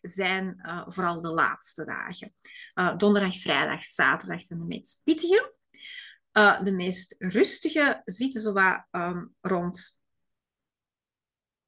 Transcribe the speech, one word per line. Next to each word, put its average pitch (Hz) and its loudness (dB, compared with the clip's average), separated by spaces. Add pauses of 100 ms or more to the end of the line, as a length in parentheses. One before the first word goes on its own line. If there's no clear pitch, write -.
zijn, 185 -4
eh, 170 -10
vooral 175 -2
de 165 -4
laatste - 0
dagen. - -10 (380)
Eh, 175 0
donderdag, 196 4
vrijdag, 151 0
zaterdag 165 0
zijn 170 -6
de 170 -8
meest - -8
pittige. 339 2 (800)
Eh, 202 6
de 196 -2
meest 180 -4
rustige 285 2
zitten 240 -4
zo 214 -2
wat, 190 2
ehm, 175 -4 (160)
rond, 180 -4 (1700)